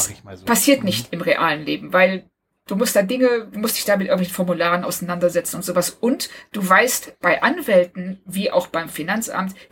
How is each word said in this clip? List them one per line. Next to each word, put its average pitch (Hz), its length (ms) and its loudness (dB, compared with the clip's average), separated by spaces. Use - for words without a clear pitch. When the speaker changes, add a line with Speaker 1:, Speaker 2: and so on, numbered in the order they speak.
Speaker 1:
Mach - 60 -10
ich - 100 -20
mal - 140 -18
so. - 80 -20
Speaker 2:
passiert 247 360 4
Speaker 1:
Mhm. 214 40 -6
Speaker 2:
nicht 120 260 -4
im 170 100 -8
realen 156 440 0
Leben, 147 280 -6
weil 185 300 4
du 196 120 -4
musst 240 180 0
da 202 80 6
Dinge, 240 480 2
du 202 80 -10
musst 226 160 -2
dich - 100 -4
da 202 120 2
mit 190 100 -2
irgendwelchen 180 260 0
Formularen 175 520 0
auseinandersetzen 175 720 -2
und 180 60 -10
sowas. 180 360 -2
Und 254 300 0
du 196 140 -2
weißt 214 520 2
bei - 240 0
Anwälten, 190 840 0
wie 190 260 -4
auch 180 160 0
beim 165 220 -4
Finanzamt, 190 640 -6